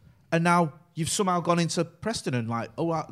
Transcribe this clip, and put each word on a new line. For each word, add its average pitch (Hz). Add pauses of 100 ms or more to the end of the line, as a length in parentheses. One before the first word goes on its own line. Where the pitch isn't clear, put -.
(320)
and 165
now 175 (220)
you've 160
somehow 185
gone 170
into 165
Preston 180
and 113
like, 117
"Oh, 165
uh, 160